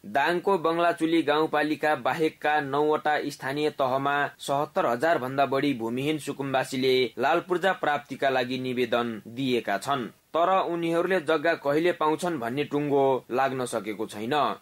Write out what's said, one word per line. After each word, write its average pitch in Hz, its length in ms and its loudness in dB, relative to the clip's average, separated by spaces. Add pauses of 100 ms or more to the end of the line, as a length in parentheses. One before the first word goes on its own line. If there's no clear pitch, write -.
दाङको 165 520 0
बङ्गलाचुली 165 680 2
गाउँपालिका 151 720 0
बाहेकका 151 680 0
नौवटा 147 640 0
स्थानीय 143 440 -4
तहमा 139 600 0 (100)
सतहत्तर 147 460 -2
हजार 143 320 2
भन्दा 135 280 0
बढी 135 280 0
भूमिहीन 127 440 -2
सुकुम्बासीले 131 1000 0
लाल 151 200 2
पूर्जा 180 340 0
प्राप्तिका 143 560 -2
लागि 131 280 0
निवेदन 120 720 -2
दिएका 117 500 0
छन्, 131 280 -2
तर 165 440 -2 (240)
उनीहरूले 170 460 0
जग्गा 156 340 0
कहिले 156 380 2
पाउँछन् 156 480 0
भन्ने 123 240 -2
टुङ्गो 139 680 2
लाग्न 131 340 0
सकेको 107 400 -4
छैन। 113 560 -2